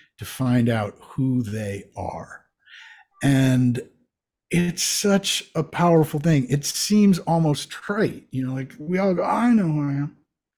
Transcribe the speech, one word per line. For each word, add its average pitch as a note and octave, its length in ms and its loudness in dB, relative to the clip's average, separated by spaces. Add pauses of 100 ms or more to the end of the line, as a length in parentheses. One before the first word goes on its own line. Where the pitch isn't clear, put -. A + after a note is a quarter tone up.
(180)
to G#2+ 60 -12
find B2 440 0
out A2 320 -2
who C3 440 -2
they G2+ 400 -8 (120)
are. - 480 -12 (800)
And C3 580 4 (720)
it's F3 320 0
such - 640 -2 (100)
a D#3+ 80 -2
powerful D#3+ 560 2
thing. D3 300 2
It C#3+ 160 -2
seems G#3 560 2
almost D#3+ 500 0
trite, - 640 -4
you C3 120 -4
know, B2+ 100 -4
like, C3+ 240 -8
we E3+ 200 -4
all F#3+ 160 2
go, F3 80 -2
"I A3+ 300 2
know G#3 160 4
who D3+ 200 0
I C#3 40 -2
am." C#3+ 240 -4 (420)